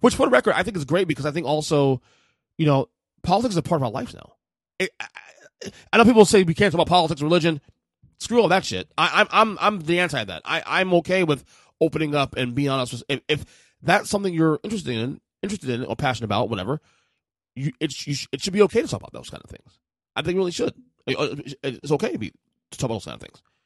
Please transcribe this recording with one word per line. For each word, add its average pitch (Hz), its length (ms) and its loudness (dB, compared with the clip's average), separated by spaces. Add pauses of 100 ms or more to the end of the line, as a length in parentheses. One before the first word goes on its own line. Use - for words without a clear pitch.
which 247 140 4
for 269 100 0
the 285 60 2
record, 240 260 4
I 180 60 0
think 202 120 -6
is 160 80 -6
great, 170 240 0
because 143 180 -4
I 151 60 -4
think 151 160 -6
also, 143 540 2 (560)
you 160 80 2
know, 139 240 2 (320)
politics 214 320 0
is 170 40 0
a 160 60 0
part 170 160 -2
of 135 60 -2
our 113 60 -2
lives 175 220 -8
now. - 200 -20 (440)
It, 185 120 -4 (100)
I, - 60 -10
I, - 640 -20 (220)
I - 40 6
know 233 60 10
people 220 220 10
say 196 180 6
we 165 100 0
can't 202 200 2
talk 170 80 2
about - 80 0
politics, 165 320 2
religion. 160 400 2 (580)
Screw 233 220 0
all 196 80 4
that 180 140 2
shit. - 340 -8
I, 165 240 2
I'm, 208 100 2
I'm, 208 280 2
I'm 202 220 0
the 170 180 0
anti 143 240 -2
that. 90 220 -12
I, 156 200 -4
I'm 180 300 0
okay 180 300 2
with 143 180 0 (380)
opening 156 340 0
up 139 220 -2
and 123 180 -4
being 143 140 0
honest 131 240 -2
with, 120 160 -10
if, 135 180 -4
if 151 180 -2 (360)
that's - 280 2
something 196 240 -2
you're 160 300 2
interested 170 320 -6
in, 117 240 -4 (220)
interested 190 280 -8
in 123 140 -2
or 113 140 -6
passionate 120 280 -2
about, 104 220 -2
whatever, 110 320 -4 (760)
you, 135 260 -4
it, 151 260 -6
you 143 60 -4
sh-, - 180 -8
it 143 100 -6
should 190 120 -6
be 208 80 4
okay 220 200 2
to 302 60 -2
talk 107 140 -8
about - 100 -20
those - 180 -14
kind - 140 -16
of - 60 -20
things. - 300 -20 (360)
I 123 60 -6
think 175 140 -2
it - 20 -2
really 185 140 -2
should. 233 220 -4 (320)
It, 143 580 -6
it, 131 200 -6
it's 143 80 -2
okay 202 220 0
to - 40 -6
be, 107 120 -8
to - 480 -20
talk - 80 -4
about 113 100 -2
those 104 100 -8
kind 64 100 -12
of 55 60 -18
things. - 200 -20 (240)